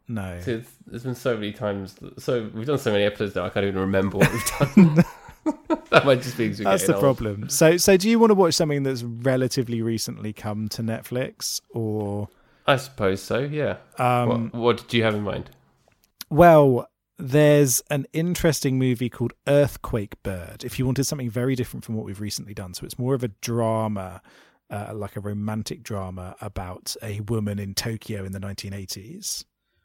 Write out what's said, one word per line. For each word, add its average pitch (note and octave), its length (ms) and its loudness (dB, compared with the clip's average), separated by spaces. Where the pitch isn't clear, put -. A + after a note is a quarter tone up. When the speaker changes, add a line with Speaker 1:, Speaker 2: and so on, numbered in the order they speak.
Speaker 1:
No. F#2+ 340 -6
Speaker 2:
So A#2 100 -6
it's, A2+ 180 -8
there's A#2 180 -12
been B2+ 100 -4
so B2 200 -2
many G#2 180 -6
times. G2+ 440 -6
So A#2 360 -4
we've A2 120 -8
done C#3+ 120 0
so A2 140 -2
many G2+ 120 4
episodes G#2 300 -2
now. F2+ 120 -2
I - 20 -2
can't G2+ 160 0
even F#2+ 160 0
remember F#2+ 380 0
what - 140 4
we've A#2 140 -4
done. D#3+ 500 6
<laughs> - 60 -20
That F3 140 6
might B2+ 180 4
just B2 140 -10
be A2+ 120 0
'cause G2+ 120 -6
we're A2 60 -4
Speaker 1:
That's G2 160 4
Speaker 2:
getting - 180 2
Speaker 1:
the - 60 4
Speaker 2:
old. C3 120 4
Speaker 1:
problem. G#2+ 300 -6
So, E3+ 300 6
so F#3+ 180 6
do F#3 120 2
you A3+ 120 6
wanna A3 140 8
watch F#3 200 4
something D3 300 0
that's C3 180 -4
relatively A#2+ 800 -2
recently A2 500 -4
come G#2+ 360 -6
to - 140 -8
Netflix, - 760 -6
or? G#2 580 -4
Speaker 2:
I C#3+ 100 4
suppose G2 460 -2
so. G#2+ 180 -2
Yeah. C#3+ 380 -4
Speaker 1:
Um, A#2+ 540 0
Speaker 2:
What, - 20 -12
what A#2 220 2
did - 200 -14
you A2+ 60 4
have A2 140 2
in G#2 60 -2
mind? F#2+ 280 -6
Speaker 1:
Well, D3+ 600 8
there's D3 720 4
an C#3+ 220 -2
interesting D#3 680 0
movie B2+ 300 0
called - 240 -4
Earthquake C3+ 720 0
Bird, F2+ 420 -10
if - 140 -10
you C3 80 0
wanted C3 180 0
something C3 260 -4
very B2 260 0
different B2 280 -6
from A2+ 120 -6
what A2 80 -6
we've G2 160 -10
recently G#2 340 -10
done. F#2 200 -12
So - 100 -12
it's - 140 -14
more B2+ 160 0
of B2 100 -4
a A#2+ 40 -2
drama A2 920 -2
uh, G#2 240 -8
like G2+ 220 -10
a G#2+ 40 -8
romantic G#2 640 -6
drama F#2 580 -8
about F#2+ 640 -10
a G#2+ 180 -6
woman G#2 380 -2
in G2 160 -8
Tokyo A2 500 -6
in F#2+ 80 -10
the F#2+ 80 -8
nineteen G2 320 -10
eighties. G2+ 720 -12